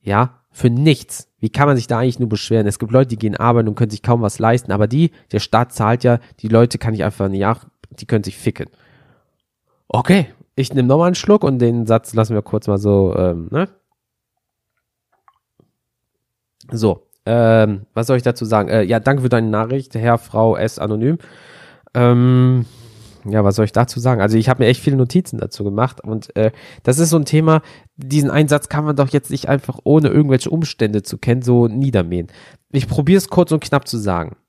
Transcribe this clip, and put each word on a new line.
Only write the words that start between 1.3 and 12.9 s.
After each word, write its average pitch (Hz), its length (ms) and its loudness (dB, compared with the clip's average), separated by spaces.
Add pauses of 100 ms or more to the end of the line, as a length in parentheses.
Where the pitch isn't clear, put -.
Wie 110 120 -4
kann 143 160 0
man 143 100 2
sich 117 100 -4
da 117 120 -4
eigentlich 123 200 -2
nur 120 100 -2
beschweren? 107 380 -2
Es 101 120 -4
gibt 110 140 -8
Leute, 131 160 4
die 113 100 -8
gehen 107 180 -4
arbeiten 117 320 0
und 104 80 -4
können 110 140 0
sich 104 120 -12
kaum 120 200 0
was 104 160 -4
leisten, 117 340 0
aber 104 160 0
die, 156 220 2 (220)
der 104 80 -2
Staat 117 320 -2
zahlt 117 320 0
ja, 120 140 4 (220)
die 107 80 -8
Leute 113 300 2
kann 113 160 -4
ich 92 100 -4
einfach 98 240 -4
nicht, 98 160 -4 (540)
die - 80 -18
können 107 180 -2
sich - 120 -12
ficken.“ - 320 -8 (1200)
Okay, 180 380 0 (300)
ich 135 160 -4
nehme 127 160 0
nochmal 160 200 2
einen 180 60 0
Schluck 208 300 2
und 139 140 0
den 117 280 0
Satz 110 280 0
lassen 110 200 0
wir 104 80 0
kurz - 260 -6
mal 101 100 0
so, 98 380 2